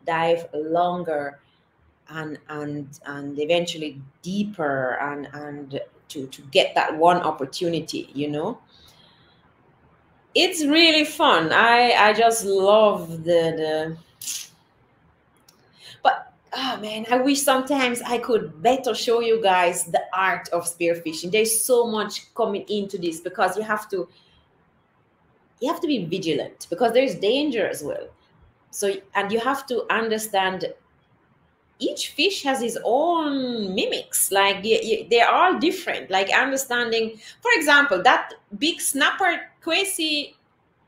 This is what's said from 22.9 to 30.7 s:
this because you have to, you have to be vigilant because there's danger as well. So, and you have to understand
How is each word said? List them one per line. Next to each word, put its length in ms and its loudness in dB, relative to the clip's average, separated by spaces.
this 240 -6
because 340 -2
you 80 -4
have 260 -4
to, 180 -6
you 100 -2
have 100 -6
to 60 -2
be 180 0
vigilant 640 -4
because 220 0
there's 240 2
danger 500 0
as 160 -6
well. 280 -8
So, 220 -2
and 160 0
you 80 0
have 280 -2
to 220 -4
understand 760 -2